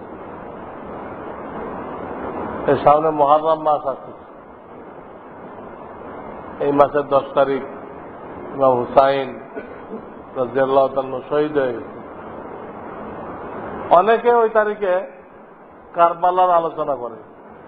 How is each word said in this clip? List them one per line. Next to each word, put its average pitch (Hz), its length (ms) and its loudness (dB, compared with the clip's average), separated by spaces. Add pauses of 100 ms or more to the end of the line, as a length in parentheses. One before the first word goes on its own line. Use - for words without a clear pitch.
(2750)
এই 139 120 4
সামনে 151 340 6
মহররম 156 500 4
মাস 151 240 2
আছে, - 260 -6 (2500)
এই 143 120 2
মাসের 143 360 6
দশ 135 220 4
তারিখ 135 320 2 (880)
ইমাম 135 240 4
হুসাইন 135 540 4 (1080)
রাদিয়াল্লাহু 135 540 4
তাআলা 131 360 -4
শহীদ 151 320 0
হয়ে 131 180 2
গেছে। - 240 -10 (1900)
অনেকে 220 440 6
ওই 233 160 6
তারিখে 208 420 2 (1040)
কারবালার 180 580 4
আলোচনা 156 440 2
করে, 117 220 -8 (500)